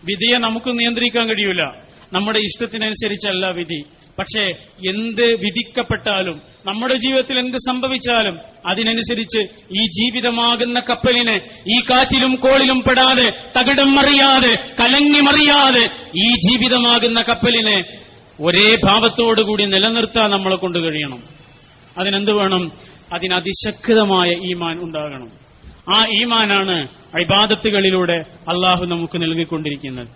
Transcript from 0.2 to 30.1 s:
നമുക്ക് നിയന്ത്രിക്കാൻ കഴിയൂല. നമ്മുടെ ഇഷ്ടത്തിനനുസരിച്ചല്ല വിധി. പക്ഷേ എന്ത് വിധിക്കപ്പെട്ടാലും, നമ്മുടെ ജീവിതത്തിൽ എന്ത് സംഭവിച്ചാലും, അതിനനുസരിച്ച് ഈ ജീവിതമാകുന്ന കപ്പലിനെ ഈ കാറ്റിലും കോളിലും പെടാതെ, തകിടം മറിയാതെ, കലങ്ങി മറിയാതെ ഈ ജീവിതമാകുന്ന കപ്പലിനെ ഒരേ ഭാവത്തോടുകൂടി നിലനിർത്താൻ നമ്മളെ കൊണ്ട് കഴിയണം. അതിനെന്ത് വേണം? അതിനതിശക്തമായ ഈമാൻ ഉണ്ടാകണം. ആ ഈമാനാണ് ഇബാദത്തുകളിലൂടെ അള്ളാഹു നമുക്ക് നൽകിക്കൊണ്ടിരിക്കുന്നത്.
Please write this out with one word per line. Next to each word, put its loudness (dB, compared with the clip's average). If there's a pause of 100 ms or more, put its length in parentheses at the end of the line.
നമുക്ക് -4
നിയന്ത്രിക്കാൻ -2
കഴിയൂല. -2 (500)
നമ്മുടെ -2
ഇഷ്ടത്തിനനുസരിച്ചല്ല -4
വിധി. -8 (360)
പക്ഷേ -6 (480)
എന്ത് -4
വിധിക്കപ്പെട്ടാലും, -2 (240)
നമ്മുടെ -2
ജീവിതത്തിൽ -2
എന്ത് -4
സംഭവിച്ചാലും, -2 (260)
അതിനനുസരിച്ച് -2 (340)
ഈ 0
ജീവിതമാകുന്ന -2
കപ്പലിനെ 0 (320)
ഈ 2
കാറ്റിലും 2
കോളിലും 2
പെടാതെ, 4 (300)
തകിടം 4
മറിയാതെ, 4 (260)
കലങ്ങി 4
മറിയാതെ 4 (400)
ഈ 2 (160)
ജീവിതമാകുന്ന 2
കപ്പലിനെ 0 (360)
ഒരേ 4
ഭാവത്തോടുകൂടി 2
നിലനിർത്താൻ 0
നമ്മളെ 0
കൊണ്ട് -4
കഴിയണം. -6 (760)
അതിനെന്ത് 0
വേണം? 2 (420)
അതിനതിശക്തമായ 0
ഈമാൻ -4
ഉണ്ടാകണം. -10 (500)
ആ 4
ഈമാനാണ് 0 (320)
ഇബാദത്തുകളിലൂടെ 2
അള്ളാഹു 0
നമുക്ക് -4
നൽകിക്കൊണ്ടിരിക്കുന്നത്. -6